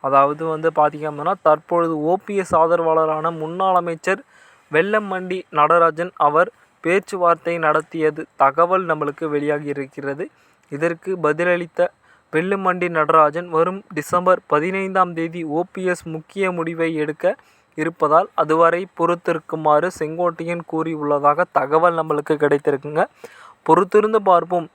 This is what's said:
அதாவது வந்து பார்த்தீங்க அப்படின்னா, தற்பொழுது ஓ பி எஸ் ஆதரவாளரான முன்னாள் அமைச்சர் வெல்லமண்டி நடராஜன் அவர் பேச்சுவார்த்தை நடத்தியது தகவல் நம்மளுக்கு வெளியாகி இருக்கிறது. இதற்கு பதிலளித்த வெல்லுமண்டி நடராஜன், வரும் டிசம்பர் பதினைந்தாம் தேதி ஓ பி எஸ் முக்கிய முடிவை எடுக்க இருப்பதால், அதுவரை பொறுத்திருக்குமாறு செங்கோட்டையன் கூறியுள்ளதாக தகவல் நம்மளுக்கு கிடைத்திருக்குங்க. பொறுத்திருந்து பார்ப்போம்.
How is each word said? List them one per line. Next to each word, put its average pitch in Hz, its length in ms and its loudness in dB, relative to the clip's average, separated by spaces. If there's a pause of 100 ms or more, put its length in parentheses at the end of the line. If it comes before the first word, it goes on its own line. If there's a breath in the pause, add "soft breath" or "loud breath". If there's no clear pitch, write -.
அதாவது 143 460 2
வந்து 160 300 -2
பார்த்தீங்க 151 340 0
அப்படின்னா, 147 220 -4 (100)
தற்பொழுது 165 580 0
ஓ 165 240 0
பி 208 100 -8
எஸ் 185 220 -2
ஆதரவாளரான 160 800 0
முன்னாள் 180 360 -2
அமைச்சர் 175 480 -2 (500 soft breath)
வெல்லமண்டி 185 800 -2
நடராஜன் 165 640 2
அவர் 156 380 2 (280 soft breath)
பேச்சுவார்த்தை 170 800 0
நடத்தியது 156 680 -2 (100)
தகவல் 175 500 2
நம்மளுக்கு 156 380 -4
வெளியாகி 147 420 -2
இருக்கிறது. 139 640 -8 (400 soft breath)
இதற்கு 165 520 -4
பதிலளித்த 175 640 0 (460 soft breath)
வெல்லுமண்டி 180 560 -2
நடராஜன், 160 600 2
வரும் 175 340 0 (120)
டிசம்பர் 180 520 0
பதினைந்தாம் 185 680 0
தேதி 165 300 -6
ஓ 156 180 -2 (100)
பி 185 120 -10
எஸ் 180 180 -2
முக்கிய 175 500 -6
முடிவை 165 420 -2
எடுக்க 156 420 -2 (380 soft breath)
இருப்பதால், 160 600 2
அதுவரை 165 520 2 (120)
பொறுத்திருக்குமாறு 165 1000 0
செங்கோட்டையன் 165 640 -4 (120)
கூறியுள்ளதாக 151 800 0
தகவல் 160 420 2
நம்மளுக்கு 156 360 -2
கிடைத்திருக்குங்க. 147 760 0 (640 loud breath)
பொறுத்திருந்து 202 480 2
பார்ப்போம். 175 580 2